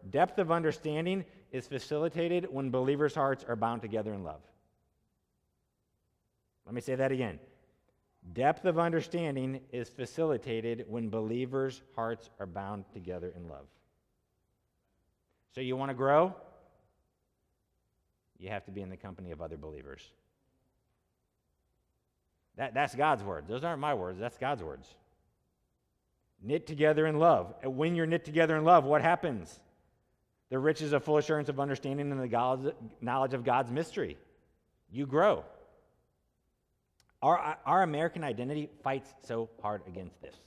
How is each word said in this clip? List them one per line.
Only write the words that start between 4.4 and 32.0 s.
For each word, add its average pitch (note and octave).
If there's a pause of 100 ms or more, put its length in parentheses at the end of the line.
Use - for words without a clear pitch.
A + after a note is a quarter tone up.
Let A2
me A#2+
say C3
that C3+
again. A2+ (960)
Depth C#3
of E3
understanding D#3 (100)
is A#2+
facilitated A#2
when A2+
believers' B2+ (140)
hearts A2+ (100)
are G2+
bound G2
together F2+
in E2+
love. C#2 (1900)
So B2+
you B2+
want C3+
to C3
grow? D3 (2000)
You F#2
have G2+
to G2+
be G2
in F#2
the F#2
company F2+
of D#2
other D#2+
believers. C#2+ (2500)
That, A#2+
that's C3+
God's C3+
word. D#2+
Those B2
aren't E3
my D3
words. F#2
That's A#2+
God's B2+
words. C#2 (1500)
Knit D3
together D3+
in D3+
love. A#2
And C3
when E3
you're E3
knit E3
together D#3+
in D#3
love, E3
what C#3+
happens? D#3 (880)
The C3
riches D3+
of C#3
full D3+
assurance D3
of C3+
understanding C#3+